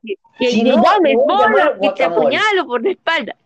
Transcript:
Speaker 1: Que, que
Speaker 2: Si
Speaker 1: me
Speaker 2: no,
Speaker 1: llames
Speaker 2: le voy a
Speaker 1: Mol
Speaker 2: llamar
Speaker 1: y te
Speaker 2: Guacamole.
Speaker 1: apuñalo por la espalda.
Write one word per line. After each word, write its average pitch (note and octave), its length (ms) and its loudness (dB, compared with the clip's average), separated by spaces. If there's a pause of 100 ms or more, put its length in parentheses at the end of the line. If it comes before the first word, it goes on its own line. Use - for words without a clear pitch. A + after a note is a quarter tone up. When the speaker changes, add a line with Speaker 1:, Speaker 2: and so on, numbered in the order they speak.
Speaker 1:
Que, G#3+ 100 -10 (240)
que B3 120 -2
Speaker 2:
Si A3+ 140 0
Speaker 1:
me B3+ 60 4
Speaker 2:
no, C4+ 120 4
Speaker 1:
llames E4+ 300 2
Speaker 2:
le A3+ 40 2
voy B3+ 80 2
a E4 120 0
Speaker 1:
Mol G#4+ 220 2
Speaker 2:
llamar D4+ 180 0
Speaker 1:
y - 40 -10
te - 60 0
Speaker 2:
Guacamole. E4 340 -2 (160)
Speaker 1:
apuñalo G4 300 -2
por A#3+ 160 -6
la F#4+ 80 -2
espalda. E4 560 -6